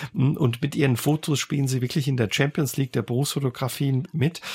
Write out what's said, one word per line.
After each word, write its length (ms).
Und 480
mit 120
Ihren 220
Fotos 420
spielen 300
Sie 140
wirklich 260
in 80
der 160
Champions 460
League 140
der 100
Berufsfotografien 1080
mit. 280